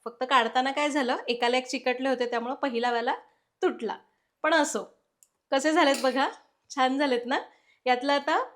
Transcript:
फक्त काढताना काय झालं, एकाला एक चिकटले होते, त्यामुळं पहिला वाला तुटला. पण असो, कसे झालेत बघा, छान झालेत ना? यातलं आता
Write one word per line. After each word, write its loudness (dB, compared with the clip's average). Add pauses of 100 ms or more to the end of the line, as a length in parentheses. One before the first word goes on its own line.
फक्त -8
काढताना 2
काय -2
झालं, 0 (120)
एकाला 0
एक -2
चिकटले -2
होते, 0
त्यामुळं -4
पहिला -2
वाला -2 (480)
तुटला. -2 (480)
पण 2
असो, 0 (720)
कसे 2
झालेत 4
बघा, 2 (420)
छान 0
झालेत 0
ना? -2 (480)
यातलं 2
आता 0 (140)